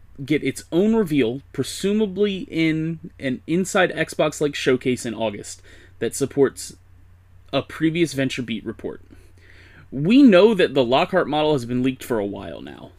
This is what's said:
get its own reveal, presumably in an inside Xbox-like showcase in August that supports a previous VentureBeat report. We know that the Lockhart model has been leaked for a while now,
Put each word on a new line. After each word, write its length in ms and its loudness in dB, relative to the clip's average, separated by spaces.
get 180 0
its 260 -6
own 260 2
reveal, 460 0
presumably 880 -2
in 680 -4
an 300 -6
inside 440 0
Xbox-like 600 -2
showcase 520 0
in 80 -6
August 480 -8
that 140 -4
supports 600 0
a 80 0
previous 520 -2
VentureBeat 520 -4
report. 360 -10
We 280 4
know 320 8
that 200 2
the 100 4
Lockhart 460 2
model 240 2
has 100 -2
been 180 -2
leaked 220 -2
for 160 -2
a 60 -2
while 360 -10
now, 380 -18